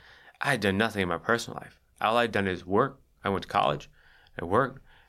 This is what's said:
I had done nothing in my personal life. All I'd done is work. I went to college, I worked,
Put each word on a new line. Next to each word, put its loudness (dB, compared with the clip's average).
I -2
had 0
done 2
nothing 0
in 0
my 0
personal -2
life. -18
All 2
I'd 2
done 0
is -4
work. 0
I 0
went 0
to -12
college, 2
I -6
worked, 0